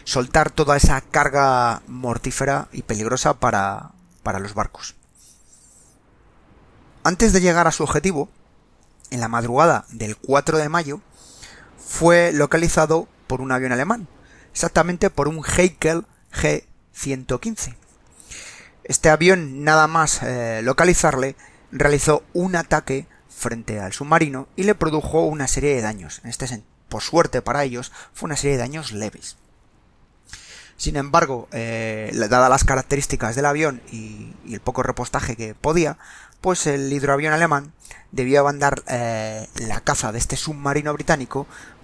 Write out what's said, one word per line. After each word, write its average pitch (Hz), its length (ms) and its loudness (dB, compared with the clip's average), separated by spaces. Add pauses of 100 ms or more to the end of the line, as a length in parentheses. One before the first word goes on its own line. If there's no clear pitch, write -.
soltar 151 460 0
toda 143 260 2
esa 139 240 6
carga 135 840 2
mortífera 127 840 -4
y - 100 -10
peligrosa 117 580 -2
para, 101 520 0 (300)
para 98 160 -4
los 101 140 -10
barcos. - 440 -8 (2000)
Antes 185 280 4
de 185 80 6
llegar 170 260 4
a 156 60 4
su - 100 -4
objetivo, 156 460 -2 (840)
en 127 100 -6
la 113 80 -2
madrugada 117 600 2
del 107 260 -8
cuatro 143 400 0
de 151 120 0
mayo, 160 320 -4 (760)
fue 170 560 4
localizado 160 760 2 (180)
por 131 140 -4
un 131 120 -4
avión 127 200 -2
alemán, 175 360 -2 (440)
exactamente 175 580 0
por 143 180 0
un 156 160 -6
Heinkel 170 600 0 (260)
G 151 320 -2 (280)
ciento 131 480 -6
quince. 214 360 -8 (1080)
Este - 260 2
avión, 156 540 4
nada 156 220 6
más, 156 360 0
eh, 117 400 -4
localizarle, 135 760 2 (360)
realizó 143 600 2
un 180 240 0
ataque 151 500 -2 (220)
frente 113 520 -8
al 95 120 -8
submarino 143 640 0
y 185 60 -2
le 208 120 4
produjo 160 500 0
una 151 240 -2
serie 143 260 0
de 120 80 0
daños. 110 400 -8
En 120 80 -14
este 131 160 -8
sen-, 120 180 -10 (240)
por - 140 -8
suerte 151 400 2
para 143 220 -2
ellos, 123 280 -8 (220)
fue - 140 -10
una 147 80 -6
serie 139 160 -2
de 127 100 -2
daños 143 300 -10
leves. - 440 -10 (1400)
Sin - 200 -4
embargo, 135 560 0
eh, 113 600 -6
la, 113 140 -2
dadas 127 220 6
las 131 140 4
características 131 720 -2
del 143 100 0
avión 143 440 -2
y, 110 440 -14 (100)
y 113 100 -12
el 98 60 -12
poco 127 220 -4
repostaje 123 540 -6
que 110 180 -10
podía, 156 440 -2 (420)
pues 180 260 -2
el 139 260 -2
hidroavión 143 400 0
alemán 156 400 0 (380)
debió 135 320 2
mandar, 143 460 0
eh, 110 680 -6
la 110 260 -4
caza 127 300 -2
de 110 80 -6
este - 180 -4
submarino 147 560 -4
británico, 143 540 -4 (380)